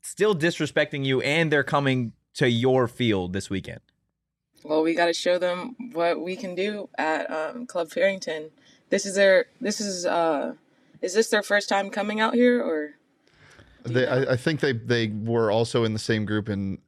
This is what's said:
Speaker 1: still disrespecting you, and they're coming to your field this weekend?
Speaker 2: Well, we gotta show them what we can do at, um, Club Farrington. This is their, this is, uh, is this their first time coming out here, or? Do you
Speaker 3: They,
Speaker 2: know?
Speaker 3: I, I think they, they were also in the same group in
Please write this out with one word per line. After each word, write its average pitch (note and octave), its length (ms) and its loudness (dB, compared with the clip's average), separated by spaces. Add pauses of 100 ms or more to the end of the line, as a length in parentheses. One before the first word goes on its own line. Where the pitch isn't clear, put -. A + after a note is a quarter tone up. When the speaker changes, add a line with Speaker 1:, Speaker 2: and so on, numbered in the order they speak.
Speaker 1:
still G#3 280 0
disrespecting D3+ 680 0
you, C3 160 2
and D#3 300 2
they're C#3+ 120 4
coming C3 500 0 (220)
to C3 140 2
your B2 380 4
field G2 460 -2
this G2 160 -6
weekend? - 320 -6 (840)
Speaker 2:
Well, D#3 200 0
we E3 120 2
gotta E3+ 180 2
show F3+ 240 0
them F3+ 380 -4 (180)
what E3+ 280 0
we F3+ 140 -6
can F#3 200 -10
do G3+ 420 -6
at, D#3 340 -2
um, D#3+ 340 -8
Club E3+ 240 -6
Farrington. E3+ 600 -2 (380)
This G3+ 160 0
is F#3+ 100 -6
their, F#3+ 300 6 (160)
this G#3 200 -4
is, F#3 240 -8
uh, E3 480 0 (480)
is F3 120 -4
this A3 160 2
their G#3 140 2
first G#3 260 0
time G3 200 0
coming G#3 300 -4
out A3 140 2
here, A#3+ 280 4
or? D3+ 340 -4 (920)
Do B2 80 -6
you B2+ 60 2
Speaker 3:
They, B2+ 60 4
Speaker 2:
know? - 60 -2 (180)
Speaker 3:
I, B2+ 40 4
I - 20 4
think D3 240 -2
they, C#3 140 0
they A#2 340 0
were A2 440 0
also A2+ 320 2
in A2 100 0
the G#2+ 60 -4
same A2 260 0
group G#2+ 240 -2
in G2 380 -4